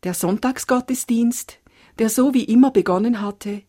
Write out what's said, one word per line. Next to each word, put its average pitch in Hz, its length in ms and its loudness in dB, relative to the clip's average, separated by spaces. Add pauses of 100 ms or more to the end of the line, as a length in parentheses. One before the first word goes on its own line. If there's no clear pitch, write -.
Der 180 100 -4
Sonntagsgottesdienst, 240 1400 -2 (400)
der 226 100 0
so 254 260 2
wie 240 100 2
immer 247 260 6
begonnen 202 500 0
hatte 202 480 -8